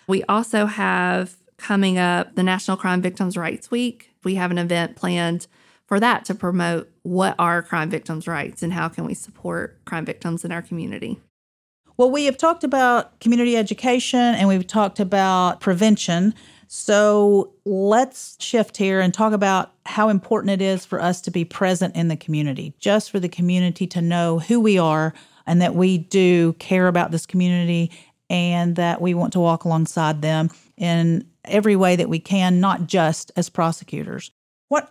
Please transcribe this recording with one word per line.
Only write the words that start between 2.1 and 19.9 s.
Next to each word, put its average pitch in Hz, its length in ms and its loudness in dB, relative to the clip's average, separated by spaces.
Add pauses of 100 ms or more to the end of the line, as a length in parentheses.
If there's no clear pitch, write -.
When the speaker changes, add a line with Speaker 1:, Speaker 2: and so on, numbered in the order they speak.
Speaker 1:
the 180 80 0
National 185 320 -2
Crime 180 260 -2
Victims' 180 360 -4
Rights - 340 -8
Week. 240 400 -4 (140)
We 190 100 -2
have 180 160 -2
an 175 60 -2
event 175 400 -2
planned 175 500 -4 (380)
for 196 160 0
that 233 240 0
to 190 100 -6
promote 175 560 -2 (120)
what 185 360 -2
are 170 240 0
crime 165 260 -4
victims' 156 380 -8
rights 147 340 -8
and 175 120 -4
how 165 160 -4
can 165 160 -8
we 165 80 -6
support - 720 -10
crime 160 180 -8
victims 165 400 -8
in 170 80 -8
our 170 100 -8
community. - 600 -10 (720)
Speaker 2:
Well, 254 160 4
we 285 140 -2
have 269 120 0
talked 330 280 0
about 254 560 2
community 240 340 2
education 247 640 0
and 233 300 4
we've 185 180 2
talked 208 320 0
about 185 640 2
prevention. 190 720 2 (340)
So 208 840 2 (120)
let's 208 760 0
shift - 380 -2
here 190 220 0
and 180 140 2
talk 220 180 0
about 196 420 0 (120)
how 220 240 0